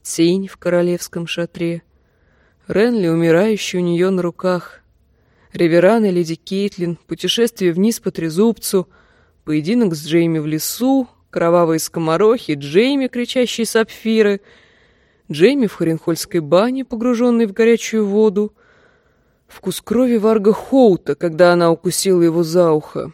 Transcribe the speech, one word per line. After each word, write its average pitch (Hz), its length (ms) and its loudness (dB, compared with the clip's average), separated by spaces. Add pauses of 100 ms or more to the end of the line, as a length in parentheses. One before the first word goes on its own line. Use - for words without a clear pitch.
тень 180 460 0
в - 80 -18
королевском 175 720 -4
шатре, 170 560 -6 (840)
Ренли, 208 400 0
умирающий 170 720 0
у - 20 -2
нее 175 280 0
на 185 120 -2
руках, 175 580 -6 (720)
Реверан 180 540 2
и 202 40 2
леди 175 240 -2
Кейтлин, 180 720 -6
путешествие 185 680 -2
вниз 202 260 0
по - 100 -8
Трезубцу, 180 760 -2 (560)
поединок 165 500 0
с 151 100 -10
Джейми 165 360 0
в 151 80 -6
лесу, 240 600 -2 (220)
кровавые 170 500 2
скоморохи, 165 760 0
Джейми, 214 540 0
кричащие 240 580 -4
сапфиры, 220 760 0 (920)
Джейми 220 360 2
в - 60 -6
Харенхольской 160 680 -4
бане, 214 460 0
погруженный 233 600 0
в 196 80 -10
горячую 220 540 0
воду, 208 460 0 (920)
вкус - 340 -10
крови 240 360 0
Варга 214 360 2
Хоута, 220 600 2
когда 175 400 4
она 170 180 4
укусила 175 520 0
его 165 180 2
за 165 300 2
ухо 151 420 -4